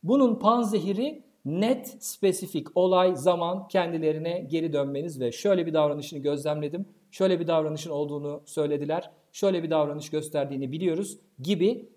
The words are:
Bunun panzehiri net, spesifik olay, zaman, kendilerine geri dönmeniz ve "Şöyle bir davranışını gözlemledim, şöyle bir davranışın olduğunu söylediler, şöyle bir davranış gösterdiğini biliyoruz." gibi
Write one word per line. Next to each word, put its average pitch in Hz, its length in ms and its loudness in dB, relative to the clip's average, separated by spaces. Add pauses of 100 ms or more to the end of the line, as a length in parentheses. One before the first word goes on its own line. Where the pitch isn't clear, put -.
Bunun 240 320 4
panzehiri 214 880 0 (220)
net, 214 560 -2
spesifik - 760 -2
olay, 185 400 4
zaman, 175 520 0
kendilerine 170 840 0
geri 160 220 -2
dönmeniz 143 480 -2
ve 120 120 0
"Şöyle 185 340 2
bir 160 80 -4
davranışını 147 440 0
gözlemledim, 147 680 -4 (240)
şöyle 185 300 2
bir 170 60 -2
davranışın 156 440 0
olduğunu 147 560 -4
söylediler, 147 640 -2 (220)
şöyle 190 300 2
bir 160 80 -4
davranış 147 400 0
gösterdiğini 139 640 -4
biliyoruz." 175 460 -2 (240)
gibi 190 540 0